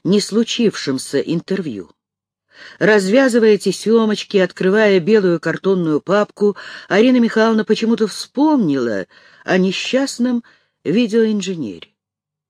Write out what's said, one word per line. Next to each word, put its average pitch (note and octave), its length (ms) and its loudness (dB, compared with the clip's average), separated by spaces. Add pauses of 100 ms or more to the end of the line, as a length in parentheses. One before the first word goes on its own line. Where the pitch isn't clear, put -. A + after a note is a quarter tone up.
не G3 160 2
случившемся F#3+ 1000 -2
интервью. D3+ 720 -6 (880)
Развязывая G#3+ 800 4
тесёмочки, G#3 800 0
открывая F#3+ 640 2
белую F3+ 400 2
картонную E3 600 -2
папку, G3+ 560 -2 (320)
Арина A#3+ 280 4
Михайловна A3 480 2
почему-то A3 420 0
вспомнила D3+ 1000 -2 (380)
о F3+ 140 0
несчастном A#3+ 840 -2 (400)
видеоинженере. F#3+ 1040 -2 (600)